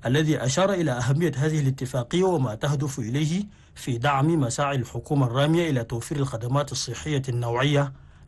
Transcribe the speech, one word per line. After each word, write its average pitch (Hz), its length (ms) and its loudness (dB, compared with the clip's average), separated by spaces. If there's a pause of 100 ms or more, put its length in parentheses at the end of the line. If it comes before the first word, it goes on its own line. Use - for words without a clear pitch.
الذي 151 320 2
أشار 180 360 2
إلى 170 180 0
أهمية 135 440 0
هذه 156 240 0
الاتفاقية 135 640 0
وما 139 320 2
تهدف 139 440 -2
إليه 151 460 -2 (300)
في 120 220 -4
دعم 143 420 2
مساعي 139 360 0
الحكومة 131 500 0
الرامية 156 440 2
إلى 127 140 0
توفير 117 340 -6
الخدمات 135 540 -2
الصحية 131 580 -4
النوعية 131 640 0 (340)